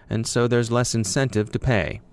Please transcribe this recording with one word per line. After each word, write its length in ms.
and 160
so 220
there's 240
less 240
incentive 560
to 80
pay. 420